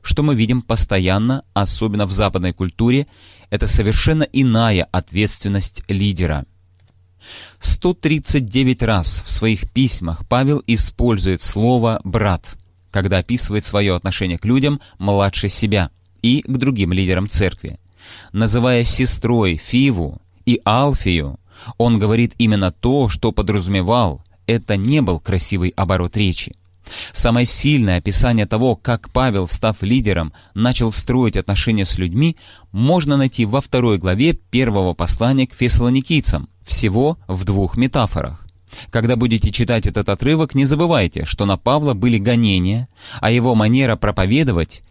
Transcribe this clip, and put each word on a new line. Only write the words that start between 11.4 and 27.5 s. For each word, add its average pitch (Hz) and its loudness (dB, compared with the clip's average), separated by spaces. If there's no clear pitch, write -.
слово 113 0
«брат», 98 -2
когда 95 0
описывает 107 -2
свое 101 0
отношение 90 -4
к - -8
людям 135 2
младше 98 0
себя 101 0
и 123 4
к 131 -4
другим 117 -2
лидерам 92 0
церкви. - -4
Называя 120 2
сестрой 117 0
Фиву 110 0
и 120 2
Алфию, 104 0
он 117 2
говорит 113 0
именно 104 2
то, 127 0
что - -2
подразумевал. 98 0
Это 110 -2
не 127 0
был 92 0
красивый 90 -2
оборот 90 -2
речи. 98 -2
Самое 120 0
сильное 120 2